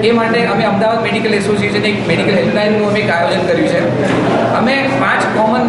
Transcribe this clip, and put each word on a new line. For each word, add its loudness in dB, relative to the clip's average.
એ 4
માટે 0
અમે 0
અમદાવાદ 0
મેડિકલ -2
એસોસિએશન 0
એક -2
મેડિકલ 0
હેલ્પલાઇનનું 0
અમે 0
એક -2
આયોજન 0
કર્યું 2
છે. 0
અમે 0
પાંચ 0
કોમન 2